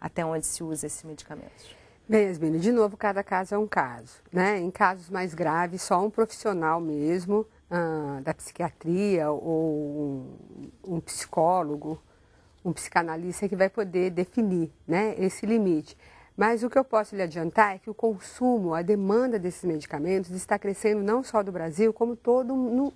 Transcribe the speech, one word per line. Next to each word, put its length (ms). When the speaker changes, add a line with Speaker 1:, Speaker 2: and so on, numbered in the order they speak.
Speaker 1:
até 240
onde 220
se 180
usa 220
esses 160
medicamentos? 760
Speaker 2:
Bem, 200
Yasmine, 300
de 140
novo, 240
cada 260
caso 320
é 40
um 80
caso, 480
né? 260
Em 120
casos 400
mais 240
graves, 480
só 200
um 80
profissional 720
mesmo, 640
ah, 520
da 120
psiquiatria 960
ou 960
um, 120
um 40
psicólogo, 1000
um 80
psicanalista 800
que 80
vai 140
poder 400
definir, 600
né, 300
esse 300
limite. 500
Mas 260
o 60
que 80
eu 80
posso 320
lhe 60
adiantar 540
é 20
que 100
o 60
consumo, 800
a 80
demanda 560
desses 260
medicamentos 680
está 260
crescendo 440
não 200
só 200
do 80
Brasil, 440
como 200
todo, 400
no, 420